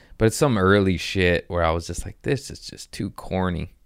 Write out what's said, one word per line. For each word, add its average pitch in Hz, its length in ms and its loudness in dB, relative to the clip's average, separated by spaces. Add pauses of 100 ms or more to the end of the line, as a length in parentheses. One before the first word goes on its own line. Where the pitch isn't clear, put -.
(180)
But 110 80 2
it's 110 100 2
some 135 220 2
early 95 400 4
shit 87 500 0
where 87 160 -2
I 82 60 2
was 82 160 -2
just - 200 -8
like, 95 180 -14
"This 139 260 -4
is - 120 -16
just - 300 -18
too - 200 -8
corny." 87 640 -4 (100)